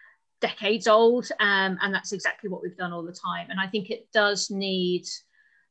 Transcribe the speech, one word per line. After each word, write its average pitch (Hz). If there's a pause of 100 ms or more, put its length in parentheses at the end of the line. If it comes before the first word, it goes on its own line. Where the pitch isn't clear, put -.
(400)
decades 214
old, 233
um, 190
and 196
that's 185
exactly 202
what 175
we've 180
done 180
all 170
the 175
time. 175
And 190
I 190
think 196
it -
does 202
need, 185 (640)